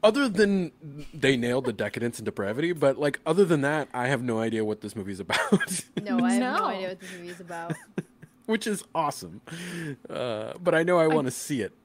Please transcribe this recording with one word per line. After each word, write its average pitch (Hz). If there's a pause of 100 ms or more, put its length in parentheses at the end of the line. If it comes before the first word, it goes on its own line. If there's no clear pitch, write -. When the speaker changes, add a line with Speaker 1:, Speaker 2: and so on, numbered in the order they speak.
Speaker 1:
other 247
than 190 (420)
they 135
nailed 123
the 120
decadence 110
and 110
depravity, 110
but, 139
like, 143
other 175
than 160
that, 147
I 123
have 127
no 113
idea 113
what 107
this 104
movie's 98
<laughs> 95
about. - (180)
Speaker 2:
No, 233
I 240
have 240
no 254
Speaker 3:
No. 415
Speaker 2:
idea 190
what 185
this 185
movie 175
is 175
about. 170
<laughs> -
Speaker 1:
Which 220
is 208 (120)
awesome. 131 (680)
Uh, 113
but 175
I 160
know 180
I 165
Speaker 3:
I 160
Speaker 1:
wanna 151
see 131
it. 92 (140)